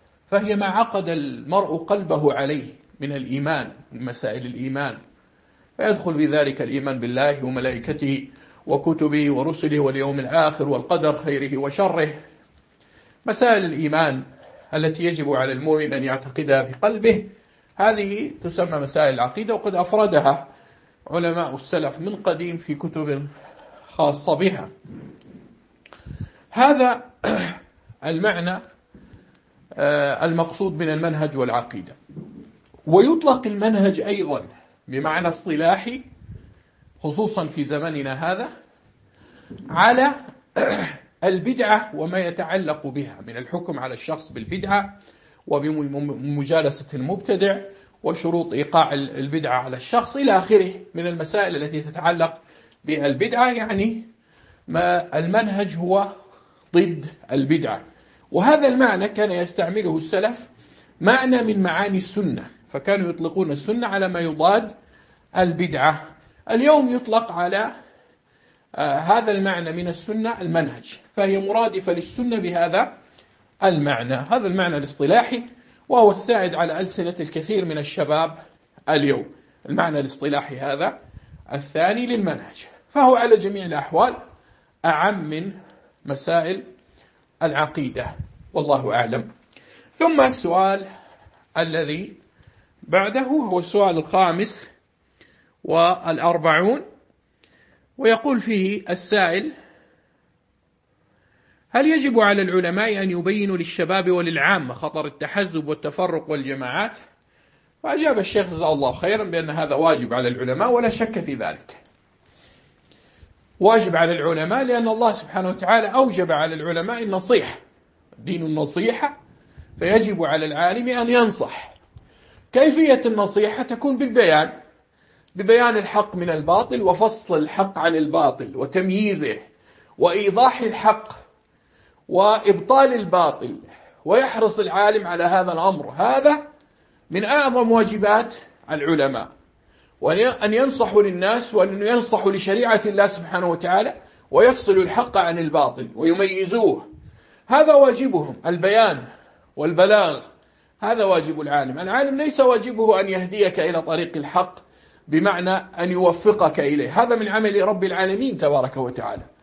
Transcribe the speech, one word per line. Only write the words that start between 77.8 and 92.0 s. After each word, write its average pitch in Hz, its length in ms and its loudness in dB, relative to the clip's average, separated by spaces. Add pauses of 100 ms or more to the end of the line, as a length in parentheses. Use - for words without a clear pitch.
اليوم، 139 380 2 (420)
المعنى 160 320 -4
الاصطلاحي 139 580 -8
هذا 143 400 -6 (540)
الثاني 175 540 -4
للمنهج، 202 600 -6 (220)
فهو 262 280 6
على 233 200 6
جميع 196 300 -6
الأحوال 160 480 0 (720)
أعم 165 460 0
من 170 220 -6 (520)
مسائل 170 600 -2 (800)
العقيدة، 143 640 -4 (480)
والله 131 400 0
أعلم. 117 380 -2 (640)
ثم 320 220 4
السؤال 196 640 2 (720)
الذي 165 580 -4 (640)